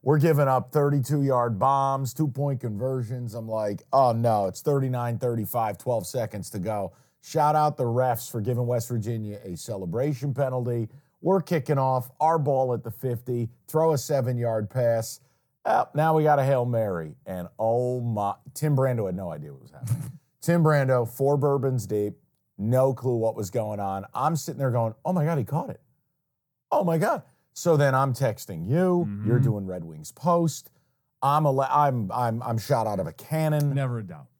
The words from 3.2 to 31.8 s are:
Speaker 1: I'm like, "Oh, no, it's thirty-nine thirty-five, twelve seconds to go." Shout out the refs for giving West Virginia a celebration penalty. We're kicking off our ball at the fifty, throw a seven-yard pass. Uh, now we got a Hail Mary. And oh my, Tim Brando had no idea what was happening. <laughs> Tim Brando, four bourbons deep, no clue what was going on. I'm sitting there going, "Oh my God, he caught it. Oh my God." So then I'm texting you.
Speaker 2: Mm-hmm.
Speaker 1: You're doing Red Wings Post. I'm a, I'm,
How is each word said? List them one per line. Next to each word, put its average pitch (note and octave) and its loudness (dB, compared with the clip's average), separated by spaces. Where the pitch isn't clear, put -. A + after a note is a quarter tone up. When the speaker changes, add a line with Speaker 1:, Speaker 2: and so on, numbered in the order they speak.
Speaker 1:
I'm A2+ -10
like, G#2+ -4
"Oh, C3 6
no, A2 2
it's F#2 -6
thirty-nine B2 0
thirty-five, A2+ -2
twelve A2+ -4
seconds G#2+ -6
to G#2 -8
go." G2+ -4
Shout D3+ 0
out D3+ 2
the C3 -2
refs A#2+ 0
for A#2 -6
giving A#2+ -2
West A#2+ -2
Virginia A2 -6
a F2+ -8
celebration A#2 -4
penalty. B2 -2
We're F#3 2
kicking D#3 0
off C3 0
our D#3+ 4
ball C3+ 2
at A#2 -4
the A2 -8
fifty, A#2+ -4
throw D#3 2
a C#3+ 2
seven-yard A#2+ -2
pass. A#2 0
Uh, - 2
now D#3 4
we D#3 4
got D3+ 6
a C3+ 2
Hail C3 2
Mary. G2+ -2
And F2+ -8
oh B2 0
my, G#2+ -2
Tim D3 0
Brando B2+ 0
had F#2 -4
no F2+ -8
idea D2+ -12
what C2+ -20
was - -20
happening. - -6
<laughs> - -20
Tim E3+ 2
Brando, C3 4
four C#3 2
bourbons C3 0
deep, G#2 -2
no B2+ 2
clue B2 -2
what A2+ 0
was F#2+ -6
going G#2+ -4
on. G2 -4
I'm D3 0
sitting C#3+ -8
there C3+ 0
going, A#2 0
"Oh F3 -2
my E3 0
God, D#3+ 0
he A2+ -2
caught G3 -4
it. - -12
Oh C#4+ 2
my E3 2
God." G#3 0
So E3 2
then C#3 4
I'm C3+ 2
texting G2+ -4
you. F3 2
Speaker 2:
Mm-hmm. G2+ -6
Speaker 1:
You're A#2 4
doing G#2+ 0
Red F2+ -8
Wings D#2+ -14
Post. E3+ 0
I'm C#3+ 2
a, C3+ 2
I'm, C3 2